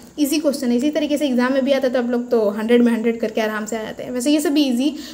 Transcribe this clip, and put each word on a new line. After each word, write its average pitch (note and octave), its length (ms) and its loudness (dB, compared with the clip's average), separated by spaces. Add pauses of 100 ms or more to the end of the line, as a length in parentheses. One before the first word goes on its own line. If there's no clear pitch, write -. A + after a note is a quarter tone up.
(180)
Easy D4 200 0
question C4+ 320 0
है। A#3+ 60 2
इसी B3 140 0
तरीके D4 280 0
से D4+ 80 0
exam B3 260 2
में C4+ 120 0
भी C#4 80 2
आता C4 160 2
है, B3 60 -4
तो C4 40 2
आप A#3+ 120 -2
लोग A#3+ 200 -2
तो A3 200 2
हंड्रेड A3+ 320 2
में A#3 100 4
हंड्रेड A3+ 280 -2
करके A3 200 -2
आराम G#3+ 260 -2
से A3+ 100 -6
आ A3 60 -6
जाते - 200 -10
हैं। - 80 -10
वैसे B3+ 200 -2
ये D4+ 100 4
सब D4+ 180 0
easy C4+ 320 2 (240)